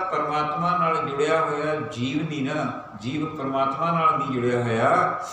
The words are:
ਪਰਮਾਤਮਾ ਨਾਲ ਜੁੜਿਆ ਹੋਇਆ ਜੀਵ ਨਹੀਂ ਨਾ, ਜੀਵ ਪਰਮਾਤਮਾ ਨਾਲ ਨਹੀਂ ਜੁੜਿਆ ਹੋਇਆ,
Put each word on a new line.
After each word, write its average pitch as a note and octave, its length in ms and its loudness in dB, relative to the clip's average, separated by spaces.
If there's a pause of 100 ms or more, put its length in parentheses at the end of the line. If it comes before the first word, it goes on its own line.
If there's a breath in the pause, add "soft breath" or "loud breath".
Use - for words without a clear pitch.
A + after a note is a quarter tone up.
(120)
ਪਰਮਾਤਮਾ D3+ 640 0
ਨਾਲ D#3+ 320 2
ਜੁੜਿਆ D#3 360 2
ਹੋਇਆ D3+ 300 -2
ਜੀਵ C3 540 -2
ਨਹੀਂ C#3+ 260 -2
ਨਾ, - 280 -4 (180)
ਜੀਵ D3+ 340 -4
ਪਰਮਾਤਮਾ C3+ 560 0
ਨਾਲ D#3+ 280 4
ਨਹੀਂ C3+ 120 -2
ਜੁੜਿਆ A#2+ 320 2
ਹੋਇਆ, A2+ 680 2